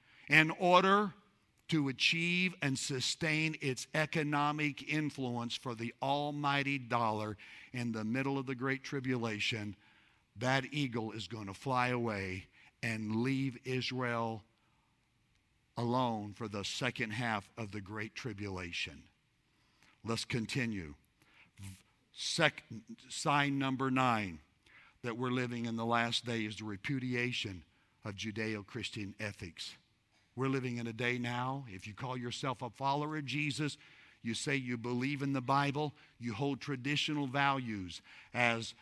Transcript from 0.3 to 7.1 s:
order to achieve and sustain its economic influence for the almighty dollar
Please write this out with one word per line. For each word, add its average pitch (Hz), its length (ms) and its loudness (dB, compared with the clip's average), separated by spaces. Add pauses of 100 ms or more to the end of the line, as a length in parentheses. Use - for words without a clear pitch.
order 190 600 8 (560)
to 147 200 2
achieve 175 760 2
and 135 160 2
sustain 156 840 0
its 135 340 -2
economic 147 920 2
influence 131 680 -2
for 123 180 -6
the 113 260 -4
almighty 143 800 2
dollar 110 580 0 (360)